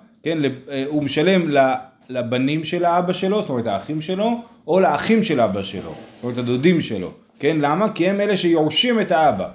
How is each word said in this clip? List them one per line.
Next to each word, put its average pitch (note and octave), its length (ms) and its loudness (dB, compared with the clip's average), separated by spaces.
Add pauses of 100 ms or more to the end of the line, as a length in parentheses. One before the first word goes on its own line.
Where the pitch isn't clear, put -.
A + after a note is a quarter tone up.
(240)
כן? D#3+ 180 -2
לב-, C3+ 280 -4
אה, C3+ 180 -4
הוא D3+ 160 -2
משלם D#3+ 460 2
ל-, C3+ 240 4 (360)
לבנים B2+ 540 -2
של F3 220 -2
האבא F3 280 0
שלו, G3 280 0
זאת - 80 -6
אומרת, A#2+ 180 -4
האחים B2+ 340 -4
שלו, G#3 400 -2 (260)
או F3 120 2
לאחים F#3 440 2
של D3 160 0
אבא G2+ 240 2
שלו, F#2+ 180 -10
זאת - 420 -16
אומרת, B2 140 -6
הדודים C3 440 2
שלו, F2+ 300 -6 (280)
כן? D#3 200 0
למה? D#3 300 0
כי F#3 200 0
הם G3+ 120 0
אלה G3+ 160 0
שיורשים E3+ 600 2
את F#3 120 -2
האבא. C3+ 440 2